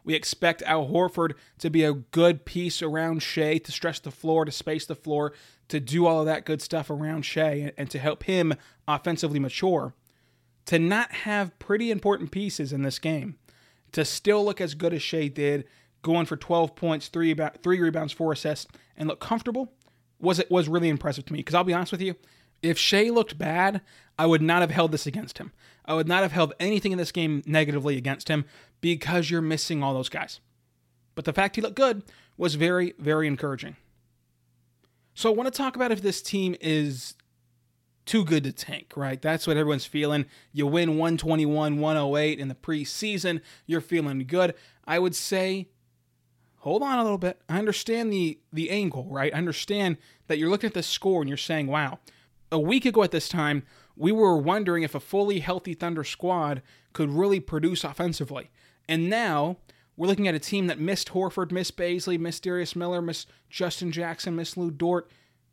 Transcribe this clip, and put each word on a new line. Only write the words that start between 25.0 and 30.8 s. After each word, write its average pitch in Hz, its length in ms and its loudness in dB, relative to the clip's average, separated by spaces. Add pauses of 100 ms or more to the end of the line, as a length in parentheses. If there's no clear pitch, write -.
against 143 300 -8
him. - 160 -14 (320)
I 156 80 -2
would 160 160 2
not 185 140 4
have 160 100 0
held 160 260 2
anything 196 320 0
in 185 60 -2
this 175 160 -4
game 156 320 0
negatively 147 500 2
against 135 320 -4
him 151 160 0 (380)
because 165 500 0
you're 170 100 2
missing 156 400 -2
all 139 120 0
those 131 160 -4
guys. - 320 -10 (760)